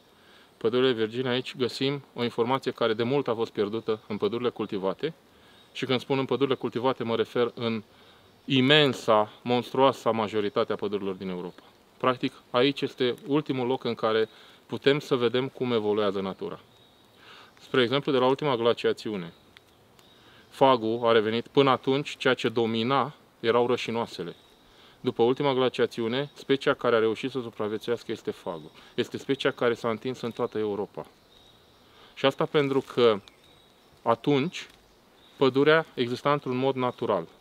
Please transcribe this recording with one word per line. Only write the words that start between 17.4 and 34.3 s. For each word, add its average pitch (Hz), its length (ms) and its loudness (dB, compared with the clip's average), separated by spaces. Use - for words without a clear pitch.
Spre - 220 0
exemplu, 131 300 0
de 135 60 2
la 127 100 4
ultima 139 280 0
glaciațiune, 110 800 -2
fagul 120 540 2
a 117 80 4
revenit. 113 360 2
Până 139 220 4
atunci, 135 480 -2
ceea 131 160 2
ce 123 160 -2
domina 117 640 0
erau 120 280 2
rășinoasele. 113 680 -4
După 123 220 2
ultima 143 300 2
glaciațiune, 127 800 0
specia - 400 0
care 120 220 2
a 113 40 6
reușit 113 320 0
să 135 100 -6
supraviețuiască 110 720 -6
este 107 200 -8
fagul. 82 400 -10
Este 120 220 -4
specia 135 340 -2
care 120 220 0
s-a 117 160 -4
întins 120 320 -6
în 120 100 -6
toată 117 260 -4
Europa. 101 480 -4
Și - 120 -2
asta 139 200 2
pentru 139 340 2
că 113 260 4
atunci 139 680 0